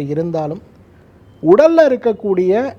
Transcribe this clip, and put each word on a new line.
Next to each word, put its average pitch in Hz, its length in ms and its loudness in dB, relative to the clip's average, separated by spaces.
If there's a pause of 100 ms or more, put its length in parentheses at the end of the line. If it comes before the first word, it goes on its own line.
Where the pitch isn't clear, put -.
இருந்தாலும் 160 540 -6 (840)
உடல்ல 320 380 4
இருக்கக்கூடிய, 226 960 -2